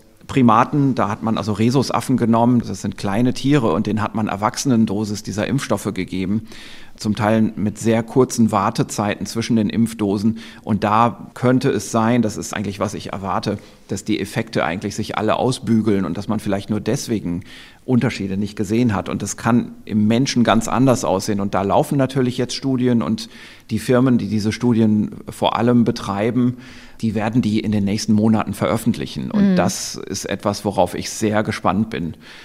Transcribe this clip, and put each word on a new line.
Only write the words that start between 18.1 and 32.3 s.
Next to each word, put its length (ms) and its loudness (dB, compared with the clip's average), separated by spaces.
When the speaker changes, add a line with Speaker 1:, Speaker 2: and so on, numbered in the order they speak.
Speaker 1:
nicht 180 -4
gesehen 400 0
hat 140 -4
und 140 -4
das 120 -8
kann 360 2
im 240 2
Menschen 380 2
ganz 240 2
anders 340 4
aussehen 380 0
und 140 -4
da 80 2
laufen 340 2
natürlich 400 0
jetzt 180 -4
Studien 460 2
und 260 -2
die 100 -2
Firmen, 380 4
die 120 -2
diese 240 0
Studien 580 2
vor 280 0
allem 260 4
betreiben, 720 0
die 140 -2
werden 260 0
die 200 2
in 100 -2
den 120 2
nächsten 300 0
Monaten 400 2
veröffentlichen. 800 -2
Und 220 4
Speaker 2:
Mhm. 20 4
Speaker 1:
das 400 0
ist 300 -8
etwas, 400 -4
worauf 280 2
ich 160 -6
sehr 320 0
gespannt 480 0
bin, 240 -6